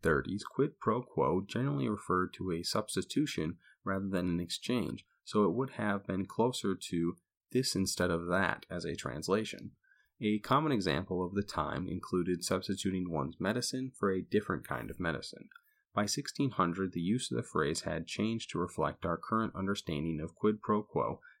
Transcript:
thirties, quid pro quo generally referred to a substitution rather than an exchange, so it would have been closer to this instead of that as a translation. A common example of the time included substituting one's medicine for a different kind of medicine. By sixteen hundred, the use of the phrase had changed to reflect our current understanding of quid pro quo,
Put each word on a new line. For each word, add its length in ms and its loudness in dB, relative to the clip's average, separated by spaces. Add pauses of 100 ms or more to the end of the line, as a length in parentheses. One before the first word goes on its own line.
thirties, 420 2
quid 340 0
pro 220 0
quo 400 2
generally 480 0
referred 460 0
to 180 -2
a 100 -2
substitution 920 0 (260)
rather 260 -2
than 200 2
an 120 2
exchange, 640 -2 (180)
so 200 4
it 100 4
would 160 -2
have 360 -2
been 200 0
closer 480 2 (160)
to 260 2 (340)
this 240 2
instead 360 2
of 160 0
that 440 2
as 140 -4
a 100 -2
translation. 760 -2 (500)
A 200 2
common 300 4
example 540 0
of 80 -6
the 100 2
time 460 -2
included 560 0
substituting 640 0
one's 300 -2
medicine 580 -2
for 140 2
a 80 0
different 480 0
kind 220 -4
of 100 -8
medicine. 480 -4 (460)
By 120 2
sixteen 460 -2
hundred, 400 2
the 80 -2
use 300 0
of 60 -2
the 60 0
phrase 400 0
had 240 -4
changed 440 -2
to 80 -4
reflect 460 -2
our 140 0
current 360 -2
understanding 640 -2
of 140 -6
quid 280 2
pro 200 2
quo, 380 -2 (200)